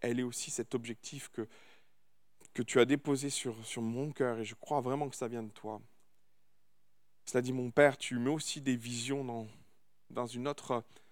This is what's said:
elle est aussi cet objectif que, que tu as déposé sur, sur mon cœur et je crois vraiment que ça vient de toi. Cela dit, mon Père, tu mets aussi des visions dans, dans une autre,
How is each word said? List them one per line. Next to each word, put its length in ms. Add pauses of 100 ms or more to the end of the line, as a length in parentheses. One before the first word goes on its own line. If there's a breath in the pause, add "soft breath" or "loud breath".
elle 200
est 40
aussi 260
cet 260
objectif 540
que, 160 (1080 soft breath)
que 80
tu 160
as 60
déposé 460
sur, 360
sur 160
mon 300
cœur 260
et 60
je 100
crois 260
vraiment 280
que 80
ça 120
vient 140
de 80
toi. 300 (1500)
Cela 160
dit, 100
mon 180
Père, 280
tu 200
mets 120
aussi 300
des 160
visions 480
dans, 240 (640)
dans 160
une 200
autre, 380 (280 soft breath)